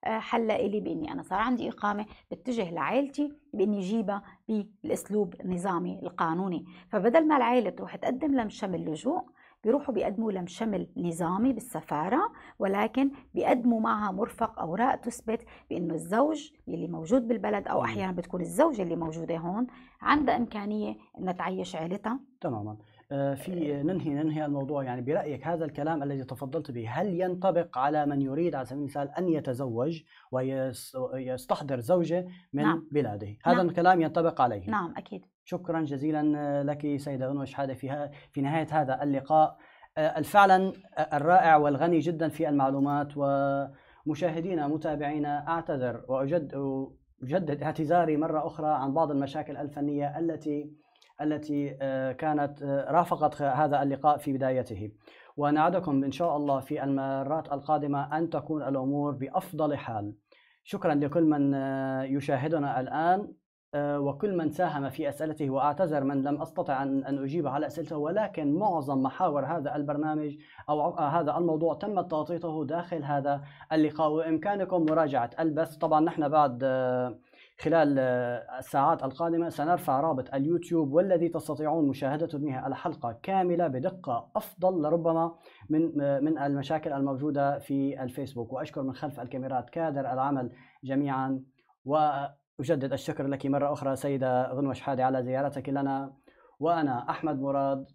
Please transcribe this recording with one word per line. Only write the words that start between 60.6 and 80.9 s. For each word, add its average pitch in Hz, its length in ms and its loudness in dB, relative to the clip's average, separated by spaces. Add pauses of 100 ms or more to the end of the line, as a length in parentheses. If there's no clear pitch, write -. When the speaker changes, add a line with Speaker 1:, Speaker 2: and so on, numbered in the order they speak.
Speaker 2:
شكرًا 175 320 0
لكل 147 280 2
من، 143 300 4
آه، 135 500 -2
يشاهدنا 139 760 0
الآن، 165 540 0 (400)
آه، 147 260 0
وكل 143 380 0
من 151 140 0
ساهم 147 380 0
في 143 200 -4
أسئلته، 147 400 -4
وأعتذر 143 540 2
من 135 200 0
لم 143 180 0
أستطع 151 420 -2
أن، 135 200 0
أن 135 200 -4
أجيب 143 240 -2
على 143 200 -2
أسئلته، 151 300 -8
ولكن 156 560 0
معظم 143 500 2
محاور 143 420 0
هذا 147 300 -4
البرنامج 151 640 -2 (320)
أو 151 120 2
ع-، 170 180 0
آه، 160 220 2
هذا 147 160 0
الموضوع 165 360 2
تم 202 280 -2
تغطيته 160 640 -4
داخل 165 380 -4
هذا 143 380 0 (320)
اللقاء، 151 380 2
وإمكانكم 165 800 0
مراجعة 139 400 4 (100)
البث. 160 360 0
طبعًا 156 240 4
نحن 156 300 2
بعد، 143 340 4
آه، 127 560 0 (420)
خلال، 151 380 4
آه، 123 600 0
الساعات 147 440 2
القادمة 165 460 0
سنرفع 151 500 0
رابط 139 340 0
اليوتيوب، 160 600 0